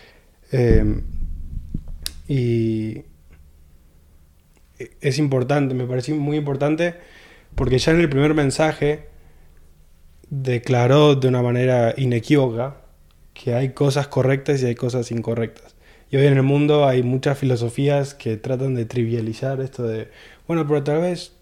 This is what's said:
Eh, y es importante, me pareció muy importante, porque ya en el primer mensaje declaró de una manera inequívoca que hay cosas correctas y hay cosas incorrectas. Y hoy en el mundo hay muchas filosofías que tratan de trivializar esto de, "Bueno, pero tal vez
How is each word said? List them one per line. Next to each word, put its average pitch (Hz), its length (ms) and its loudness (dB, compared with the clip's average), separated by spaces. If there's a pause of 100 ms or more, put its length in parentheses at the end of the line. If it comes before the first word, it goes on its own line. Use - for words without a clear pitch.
(520)
Eh, 110 500 2 (1300)
y 117 760 -2 (2000)
es 135 180 -2
importante, 135 560 0
me 127 120 -4
pareció 127 300 -4
muy 147 200 -2
importante, 151 600 -2 (580)
porque 127 240 2
ya 160 140 2
en 165 80 6
el 165 100 2
primer 143 240 4
mensaje 151 760 0 (1200)
declaró 131 840 4
de 131 100 0
una 123 160 2
manera 123 540 2
inequívoca 127 800 0 (580)
que - 180 -6
hay 131 180 -2
cosas 139 360 0
correctas 139 560 0
y 123 40 0
hay 120 100 -2
cosas 123 340 -4
incorrectas. 113 640 -6 (340)
Y 135 100 0
hoy 135 80 6
en 143 80 6
el 135 100 4
mundo 147 420 4
hay 127 160 2
muchas 131 340 0
filosofías 139 800 0
que 113 220 -6
tratan 131 400 -4
de 117 80 -4
trivializar 117 760 -4
esto 131 220 -8
de, 113 260 -6 (380)
"Bueno, 165 220 -2
pero 147 160 0
tal 151 160 0
vez 175 420 -6